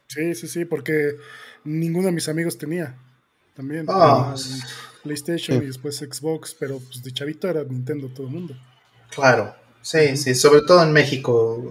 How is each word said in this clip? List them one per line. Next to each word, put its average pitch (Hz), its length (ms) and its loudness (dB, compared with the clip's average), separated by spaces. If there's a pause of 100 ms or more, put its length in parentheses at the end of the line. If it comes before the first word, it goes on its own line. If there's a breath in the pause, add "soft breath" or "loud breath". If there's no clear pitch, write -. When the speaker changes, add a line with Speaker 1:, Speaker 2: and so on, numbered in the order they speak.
Speaker 1:
Sí, 165 280 -4
sí, 165 120 -14
sí, 170 180 -6
porque 147 520 -2 (480 loud breath)
ninguno 165 420 -2
de 180 60 0
mis 160 160 -4
amigos 165 280 -4
tenía 151 380 -8 (600)
también. 147 340 -8
Speaker 2:
Ah. 139 520 4
Speaker 1:
Tenían - 200 -10 (420 loud breath)
PlayStation 151 540 -4
Speaker 3:
Sí. 147 60 0
Speaker 1:
y 135 40 -8
después 135 300 -10
Xbox, 156 600 -8
pero, 135 220 -8
pues, 127 240 -16
de 131 80 -14
chavito 151 380 -6
era 156 160 -2
Nintendo 131 420 -8
todo 131 200 -14
el 131 60 -10
mundo. 165 220 -12 (580)
Speaker 2:
Claro, 120 400 2 (280)
sí, - 160 -2 (160)
Speaker 1:
Ujú. 135 40 -2
Speaker 2:
sí, 127 180 0
sobre 147 260 8
todo 175 200 8
en 156 120 4
México 123 760 2